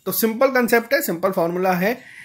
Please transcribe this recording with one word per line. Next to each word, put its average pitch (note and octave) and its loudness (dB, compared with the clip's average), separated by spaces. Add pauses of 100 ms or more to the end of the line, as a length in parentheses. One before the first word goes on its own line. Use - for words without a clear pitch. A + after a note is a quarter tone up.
तो F#3 -4
सिंपल A3+ 2
कॉन्सेप्ट A#3+ 0
है, C#4+ 2
सिंपल E3+ -2
फॉर्मूला F3+ 0
है G3 -2